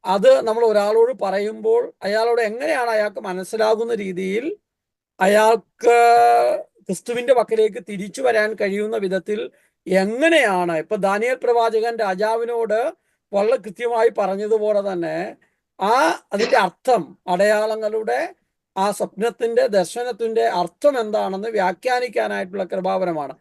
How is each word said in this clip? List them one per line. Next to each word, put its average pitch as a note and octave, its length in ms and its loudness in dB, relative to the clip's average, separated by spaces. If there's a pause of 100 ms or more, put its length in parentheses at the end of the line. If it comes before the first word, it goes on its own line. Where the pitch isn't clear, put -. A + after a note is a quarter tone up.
അത് G#3+ 340 4
നമ്മൾ A#3 240 0
ഒരാളോട് A3 580 2
പറയുമ്പോൾ G#3+ 680 -2 (100)
അയാളോട് A3+ 380 0
എങ്ങനെയാണ് A#3+ 500 -2
അയാൾക്ക് G#3 300 -2
മനസ്സിലാകുന്ന G#3+ 720 -2
രീതിയിൽ G3 640 -6 (640)
അയാൾക്ക് A3 760 4 (880)
ക്രിസ്തുവിന്റെ A#3+ 480 -2
പക്കലേക്ക് A3 540 0
തിരിച്ചു G3+ 340 -10
വരാൻ A3 380 0
കഴിയുന്ന G#3 360 -2
വിധത്തിൽ G3+ 540 -6 (360)
എങ്ങനെയാണ്, G3 880 2
ഇപ്പൊ D#3+ 200 -4
ദാനിയേൽ G#3 380 0
പ്രവാചകൻ A#3 640 0
രാജാവിനോട് A3+ 1000 -2 (380)
വളരെ G#3 240 0
കൃത്യമായി A3+ 600 -2
പറഞ്ഞതുപോലെ G#3 760 -2
തന്നെ E3+ 440 -6 (440)
ആ B3 420 2 (100)
അതിന്റെ A#3 240 0
അർത്ഥം, G3 640 0 (100)
അടയാളങ്ങളുടെ, G#3+ 1080 -2 (420)
ആ G3 140 0
സ്വപ്നത്തിന്റെ, A3+ 760 -2
ദർശനത്തിന്റെ A3+ 800 -2
അർത്ഥം A#3+ 540 0
എന്താണെന്ന് G#3 480 -4
വ്യാഖ്യാനിക്കാനായിട്ടുള്ള G#3 1160 -4
കൃപാവരമാണ്. F3+ 760 -4